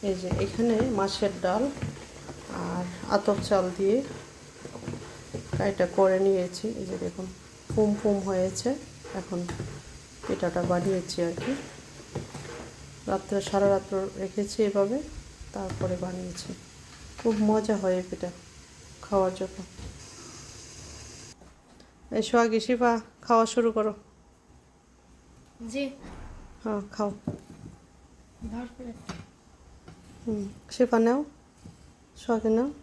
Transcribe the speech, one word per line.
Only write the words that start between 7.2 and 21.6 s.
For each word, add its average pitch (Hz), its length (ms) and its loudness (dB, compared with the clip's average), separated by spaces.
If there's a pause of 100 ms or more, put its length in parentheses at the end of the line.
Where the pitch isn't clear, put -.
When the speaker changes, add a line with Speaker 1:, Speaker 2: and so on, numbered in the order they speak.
Speaker 1:
ফুম 214 180 6 (100)
ফুম 208 160 4 (120)
হয়েছে। 190 400 2 (520)
এখন 175 180 -4 (880)
পিঠাটা 175 360 0 (100)
বানিয়েছি 180 460 0 (100)
আর 170 140 -2
কি, 247 100 -2 (1600)
রাত্রে, 196 280 0 (100)
সারা 202 260 6
রাত্র 196 200 -2 (280)
রেখেছি 202 360 -4 (100)
এভাবে, 202 300 4 (560)
তারপরে 185 400 -2 (100)
বানিয়েছি। 180 460 -8 (680)
খুব 226 140 4 (160)
মজা 214 300 4
হয় 185 200 4
এই 180 100 -4
পিঠা 175 200 -4 (760)
খাওয়ার 190 320 4
জন্য। 185 200 -6 (2500)